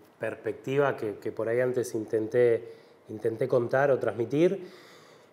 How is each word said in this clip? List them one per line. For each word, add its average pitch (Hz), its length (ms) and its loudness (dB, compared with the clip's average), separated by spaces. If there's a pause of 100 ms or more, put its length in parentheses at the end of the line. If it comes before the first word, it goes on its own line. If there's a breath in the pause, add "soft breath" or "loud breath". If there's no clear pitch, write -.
(200)
perspectiva 131 760 -2
que, 107 200 -6
que 110 160 -8
por 110 160 -4
ahí 120 120 2
antes 123 360 -2
intenté, 113 760 2 (340 loud breath)
intenté 113 400 -4
contar 131 420 2
o 127 80 4
transmitir. 120 720 0 (640 loud breath)